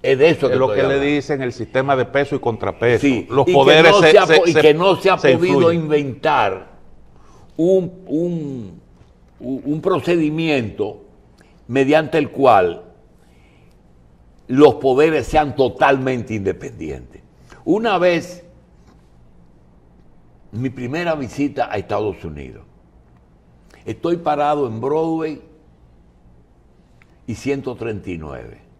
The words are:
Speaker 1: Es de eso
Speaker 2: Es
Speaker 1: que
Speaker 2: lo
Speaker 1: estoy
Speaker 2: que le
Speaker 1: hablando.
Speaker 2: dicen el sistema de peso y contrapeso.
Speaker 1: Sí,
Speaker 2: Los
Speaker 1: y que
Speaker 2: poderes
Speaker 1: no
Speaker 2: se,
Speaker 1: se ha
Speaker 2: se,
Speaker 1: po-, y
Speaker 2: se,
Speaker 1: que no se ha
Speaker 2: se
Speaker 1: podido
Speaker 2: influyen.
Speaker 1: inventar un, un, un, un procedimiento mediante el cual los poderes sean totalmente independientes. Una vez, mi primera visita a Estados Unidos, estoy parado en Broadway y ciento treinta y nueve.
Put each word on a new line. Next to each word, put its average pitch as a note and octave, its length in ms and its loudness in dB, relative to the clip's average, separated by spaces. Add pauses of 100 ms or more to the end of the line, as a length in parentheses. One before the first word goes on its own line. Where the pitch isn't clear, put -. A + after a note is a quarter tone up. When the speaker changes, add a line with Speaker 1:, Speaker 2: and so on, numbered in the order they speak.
Speaker 1:
Es C3+ 160 0
de D3+ 100 6
eso D3 180 0
Speaker 2:
Es B2 60 2
Speaker 1:
que B2+ 60 0
Speaker 2:
lo C3 80 2
Speaker 1:
estoy G#2+ 100 -2
Speaker 2:
que C3+ 120 2
le C#3 60 0
Speaker 1:
hablando. C#3 120 0
Speaker 2:
dicen C#3+ 360 -2
el B2 120 -6
sistema C#3 420 -2
de B2 80 0
peso C#3+ 320 -2
y - 40 -4
contrapeso. A2+ 600 -2
Speaker 1:
Sí, B2+ 300 0
Speaker 2:
Los C3 180 2
Speaker 1:
y B2 40 0
que C#3 40 4
Speaker 2:
poderes D#3 360 6
Speaker 1:
no G3+ 80 6
Speaker 2:
se, D#3+ 100 6
Speaker 1:
se F3+ 80 8
ha F#3 80 4
Speaker 2:
se, D#3 100 4
Speaker 1:
po-, E3+ 100 4
y E3+ 60 2
Speaker 2:
se, D3+ 80 4
Speaker 1:
que D3+ 140 6
no F3+ 220 2
se F#3+ 140 -2
ha F3+ 60 2
Speaker 2:
se C3+ 200 2
Speaker 1:
podido F3 180 0 (180)
Speaker 2:
influyen. E3+ 100 -2
Speaker 1:
inventar C#3 840 -2 (920)
un, F3+ 520 -2
un, C#3+ 720 -8 (580)
un, B2+ 260 -10
un D3+ 160 -4
procedimiento D3+ 1200 -2 (640)
mediante C#3+ 500 0
el C3+ 120 -2
cual G2+ 520 2 (1700)
los C3 260 6
poderes C#3 540 2
sean D3+ 260 0
totalmente C3 800 0
independientes. E2+ 880 -10 (420)
Una G#3 340 -2
vez, F3 460 -2 (2000)
mi B2 180 -6
primera D#3 460 -6
visita C3 580 -6
a G#2+ 60 -6
Estados G2+ 460 -6
Unidos, C#2 400 -16 (1200)
estoy E3+ 320 -6
parado D3 500 -2
en A2 140 -8
Broadway D#3+ 600 -4 (1900)
y A2+ 100 -8
ciento C3+ 400 -6
treinta A2 340 -10
y E2+ 80 -8
nueve. B1 400 -16 (220)